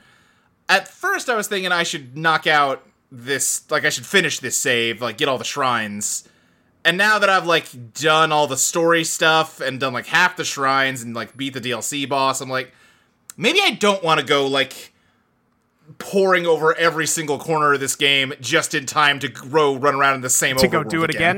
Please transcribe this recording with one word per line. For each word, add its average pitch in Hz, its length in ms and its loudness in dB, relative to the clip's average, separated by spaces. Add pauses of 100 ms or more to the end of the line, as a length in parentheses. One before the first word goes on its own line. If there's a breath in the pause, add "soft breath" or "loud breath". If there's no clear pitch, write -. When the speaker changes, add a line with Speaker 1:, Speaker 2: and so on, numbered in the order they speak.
(680 soft breath)
Speaker 1:
At 190 200 0
first, 359 400 -6
I 240 80 0
was 208 120 -4
thinking 185 240 -4
I 170 100 0
should 139 340 -8
knock 160 300 0
out 143 400 2 (240)
this, 127 600 -4
like, 147 140 0
I 151 60 2
should 123 160 -8
finish 180 320 0
this 123 180 -6
save, 117 460 0
like, 107 160 -6
get 147 100 0
all 131 100 0
the 117 60 -8
shrines. 110 840 -4 (580 soft breath)
And 170 120 4
now 208 220 4
that 196 100 4
I've, 185 180 2
like, 135 480 -2
done 156 380 4
all 151 140 2
the 135 100 -4
story 165 480 2
stuff 160 560 0
and 131 200 -6
done, 131 120 -2
like, 117 140 -8
half 175 300 2
the 156 80 -6
shrines 135 580 -2
and, 117 120 -10
like, 113 220 -10
beat 135 180 -8
the 131 60 -8
D 123 120 -4
L 110 100 -6
C 143 240 -6
boss, 135 340 0
I'm 131 80 -10
like, 131 240 -6 (640 soft breath)
"Maybe 294 260 2
I 349 100 2
don't 196 300 0
wanna 156 200 2
go, 139 240 2
like, 135 460 -4 (1080)
pouring 185 480 2
over 160 300 4
every 160 300 2
single 147 320 -2
corner 147 360 2
of 131 60 -2
this 135 160 -4
game 139 440 2
just 139 340 0
in 139 120 -2
time 143 320 2
to 127 100 -6
go 135 480 0
run 135 200 2
around 139 180 4
in 131 80 -8
the 127 80 -4
same 135 260 0
Speaker 2:
To 175 120 4
go 160 140 0
Speaker 1:
overworld 147 60 -8
Speaker 2:
do 160 160 -2
it 156 60 -2
Speaker 1:
again." 170 280 0